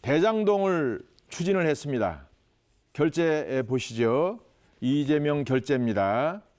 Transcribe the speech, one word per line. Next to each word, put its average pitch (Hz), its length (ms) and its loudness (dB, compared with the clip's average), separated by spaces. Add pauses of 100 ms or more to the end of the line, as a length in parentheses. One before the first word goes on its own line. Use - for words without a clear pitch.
대장동을 190 960 2 (280)
추진을 180 380 0
했습니다. 110 600 -2 (680)
결제에 151 720 0
보시죠. 120 760 0 (400)
이재명 147 640 0
결제입니다. 127 1000 0 (160)